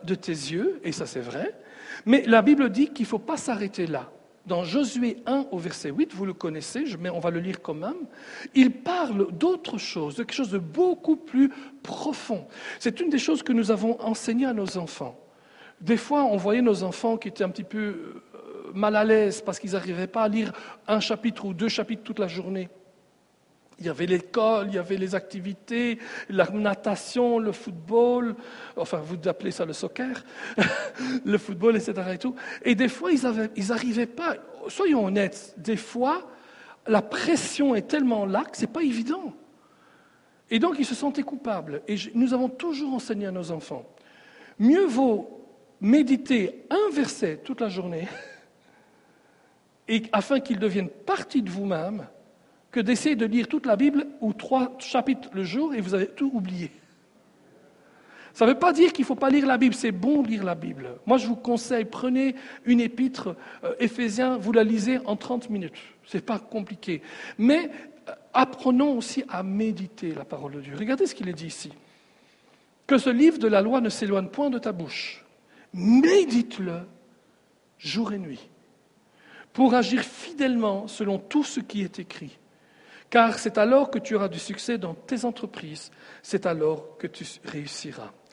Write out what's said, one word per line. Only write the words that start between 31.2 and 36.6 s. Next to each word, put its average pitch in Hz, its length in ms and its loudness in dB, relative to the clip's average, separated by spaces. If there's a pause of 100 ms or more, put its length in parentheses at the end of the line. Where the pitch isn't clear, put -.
le 202 140 4
football, 208 360 2
et 208 40 2
cetera 185 340 -4
et 185 60 -8
tout. 254 160 -4 (260)
Et 240 140 4
des 240 140 4
fois, 359 220 -2
ils 262 140 4
avaient, 220 300 0
ils 196 160 -2
arrivaient 233 340 0
pas, 294 300 -4 (320)
soyons 294 380 4
honnêtes, 196 520 0
des 208 200 -2
fois, 277 520 -2 (560)